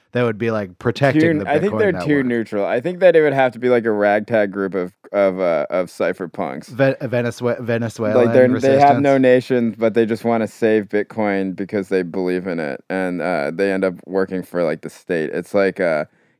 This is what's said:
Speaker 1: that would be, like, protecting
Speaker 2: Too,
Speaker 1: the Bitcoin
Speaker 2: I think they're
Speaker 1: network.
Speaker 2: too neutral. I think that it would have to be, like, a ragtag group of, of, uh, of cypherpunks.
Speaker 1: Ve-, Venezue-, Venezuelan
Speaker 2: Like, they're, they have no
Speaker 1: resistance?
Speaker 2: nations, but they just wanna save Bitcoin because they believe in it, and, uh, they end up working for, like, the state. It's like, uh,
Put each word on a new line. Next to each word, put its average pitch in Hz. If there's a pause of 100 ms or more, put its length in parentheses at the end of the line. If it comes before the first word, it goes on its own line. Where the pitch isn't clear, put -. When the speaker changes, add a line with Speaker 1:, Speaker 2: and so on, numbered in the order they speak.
(120)
Speaker 1:
that 123
would 113
be, 113
like, 101
protecting 135
Speaker 2:
Too, 160
Speaker 1:
the 98
Bitcoin -
Speaker 2:
I 147
think 208
they're 202
Speaker 1:
network. -
Speaker 2:
too 143
neutral. 113
I 107
think 175
that 175
it 156
would 147
have 131
to 113
be, 123
like, 117
a 113
ragtag 104
group 98
of, 90 (200)
of, 95
uh, 85
of 90
cypherpunks. 87
Speaker 1:
Ve-, 135 (100)
Venezue-, 120
Venezuelan 117
Speaker 2:
Like, 117
they're, 127 (120)
they 135
have 143
no 139
Speaker 1:
resistance? 131
Speaker 2:
nations, 127
but 113
they 113
just 113
wanna 113
save 110
Bitcoin 101
because 98
they 92
believe 90
in 85
it, 71
and, 90
uh, 76
they 98
end 95
up 90 (120)
working 92
for, 87
like, 78
the -
state. 80
It's 87
like, 98
uh, 78 (360)